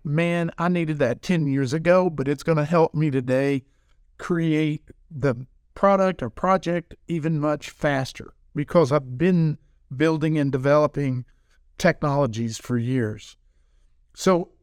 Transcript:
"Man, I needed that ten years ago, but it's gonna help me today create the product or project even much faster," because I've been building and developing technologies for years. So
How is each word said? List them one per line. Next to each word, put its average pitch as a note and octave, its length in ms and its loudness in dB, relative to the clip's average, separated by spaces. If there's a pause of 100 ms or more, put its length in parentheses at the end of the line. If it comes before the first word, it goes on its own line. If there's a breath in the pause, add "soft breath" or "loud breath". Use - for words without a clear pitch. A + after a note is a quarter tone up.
"Man, E3+ 540 0
I E3+ 80 0
needed E3 320 0
that A#2+ 240 0
ten D#3+ 240 0
years C3+ 260 0
ago, F3 340 4
but C#3+ 200 -4
it's C#3+ 160 -2
gonna D#3 200 0
help E3 300 2
me D3+ 160 0
today C3+ 540 0 (560)
create D#3 640 0 (260)
the C3 380 -2 (260)
product F#3+ 480 2
or A2+ 80 -6
project F3 640 -2 (140)
even D#3+ 320 -2
much D3 320 -4
faster," - 640 -4 (180)
because D3 380 2
I've B2+ 260 -2
been D#3+ 400 2 (380)
building D#3 420 0
and C#3 140 0
developing C#3+ 760 0 (540)
technologies C#3 800 0
for B2 180 -4
years. A#2 580 -4 (800)
So F#3 360 0 (140)